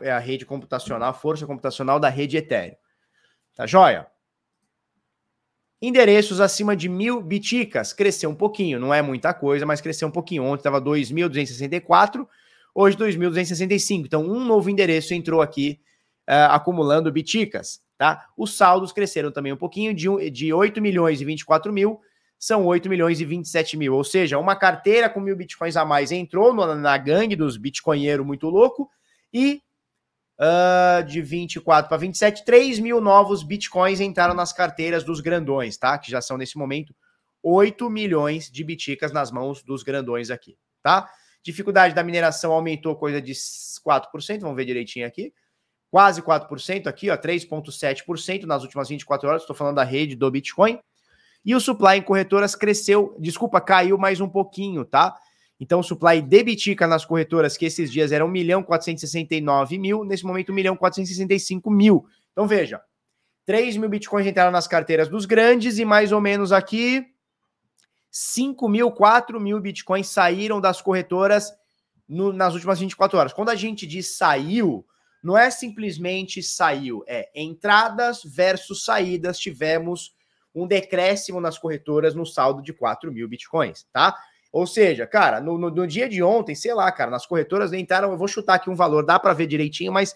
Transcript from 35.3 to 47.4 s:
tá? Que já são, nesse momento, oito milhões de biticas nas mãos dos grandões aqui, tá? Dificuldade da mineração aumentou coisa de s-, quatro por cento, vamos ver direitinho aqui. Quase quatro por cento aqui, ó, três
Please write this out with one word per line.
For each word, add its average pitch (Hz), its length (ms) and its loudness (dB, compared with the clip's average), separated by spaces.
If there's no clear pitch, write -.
tá? 135 200 0
Que 143 140 -14
já 123 100 -4
são, 131 160 -10
nesse 131 200 -12
momento, 147 360 -8
oito 208 480 2
milhões 160 600 -2
de 127 100 -12
biticas 151 520 -8
nas 139 180 -4
mãos 135 320 -8
dos 135 180 -8
grandões 120 480 -6
aqui, - 280 -14
tá? 185 280 2
Dificuldade 185 540 2
da 170 80 2
mineração 165 480 0
aumentou 160 440 -2
coisa 147 260 -4
de 127 100 -14
s-, - 500 -14
quatro 143 300 0
por 147 100 -12
cento, 208 200 -8
vamos 147 160 -8
ver 131 80 -6
direitinho 123 420 -8
aqui. 214 260 -12
Quase 185 320 4
quatro 156 280 0
por 139 100 -12
cento 190 300 -8
aqui, - 200 -6
ó, 170 60 0
três 170 300 -4